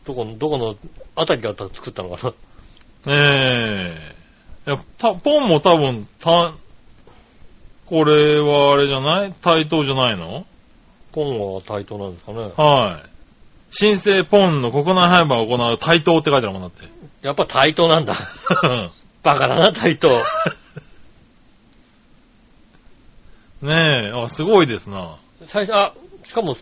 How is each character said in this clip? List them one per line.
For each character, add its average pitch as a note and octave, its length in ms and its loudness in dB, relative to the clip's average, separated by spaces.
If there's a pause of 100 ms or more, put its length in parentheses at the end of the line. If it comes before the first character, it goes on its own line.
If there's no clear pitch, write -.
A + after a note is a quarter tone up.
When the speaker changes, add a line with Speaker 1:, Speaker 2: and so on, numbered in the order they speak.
Speaker 1:
ど C#3 80 -10
こ A#2+ 100 -6
の、 A2 140 -12
ど D3+ 100 -4
こ D3 100 -2
の A2 180 -6 (400)
あ D#3+ 100 -2
た E3 80 0
り A2+ 80 -6
が G2+ 140 -6
作 - 340 -14
っ - 20 -20
た F#2 120 -10
の F2+ 120 -12
か B2 160 -6 (760)
な？ C#3 60 -2
Speaker 2:
え B2 840 0 (720)
え。 D3 40 -6
い C#3 40 -2
や、 C3 40 -6 (200)
た-、 A3 200 0
ポ D4 260 0
ン A3 40 0
も D3+ 120 4
多 E3+ 160 4
分、 B2 300 -4 (140)
た-、 E3 340 0 (1300)
こ D#3+ 180 2
れ D3+ 340 4
は D3 340 4
あ C#3+ 40 6
れ C#3+ 100 2
じ C#3 60 -2
ゃ C3+ 80 -2
な E3+ 260 0
い？ F#3 160 -14
台 D#3+ 220 2
東 D#3 200 -2
じ C3+ 60 -4
ゃ C3 60 -2
な B2 160 0
い G2 40 -6
の？ F#2 280 -10 (680)
Speaker 1:
ポ D3+ 120 -6
ン G#2+ 300 -6
は F#2+ 60 -10
対 G2+ 240 -10
等 G#2 140 -14
な G2 100 -10
ん F2+ 40 -12
で F2 60 -18
す - 60 -20
か G#2 80 -16
ね。 G#2+ 240 -10
Speaker 2:
は B2 480 2
い。 - 40 -20 (640)
新 G#3 260 0
生 F#3+ 280 0
ポ G3 260 4
ン C#3+ 100 0
の A#2+ 100 -2
国 D3 240 0
内 F3 180 4
販 E3+ 160 4
売 A#2+ 140 0
を G#2+ 40 0
行 A#2+ 100 -2
う A#2+ 220 0
対 E3 240 0
等 E3 160 4
っ D#3 40 0
て D#3 80 0
書 C#3 80 4
い - 20 4
て A2+ 60 -4
あ G2 40 -4
る - 20 -10
も F#2+ 60 -10
ん F#2 40 -10
だ F2+ 60 -12
っ - 20 -14
て。 - 160 -20 (360)
Speaker 1:
や C#3 100 -4
っ - 20 -4
ぱ F3 120 0
対 C#3+ 280 2
等 E3+ 140 2
な D#3+ 120 4
ん C#3 40 -6
だ。 G2+ 100 -4 (560)
Speaker 2:
<laughs> - 520 -10
Speaker 1:
バ C#3+ 120 4
カ C3+ 140 0
だ B2+ 80 0
な、 F#3 160 4
対 G3+ 260 -2
等。 E3 100 2
Speaker 2:
<laughs> A#2+ 140 4 (3500)
ね C#3+ 480 0
え、 - 40 -10
あ、 A#2+ 140 -6
す - 140 -8
ご F#3+ 200 4
い D3 40 4
で A2 120 -6
す - 100 -16
な。 F#2 280 -12 (300)
Speaker 1:
最 G#3 200 -4
初、 A3 80 -6
あ、 G3+ 180 0 (320)
し - 80 -20
か A#3 100 -2
も D3+ 200 -6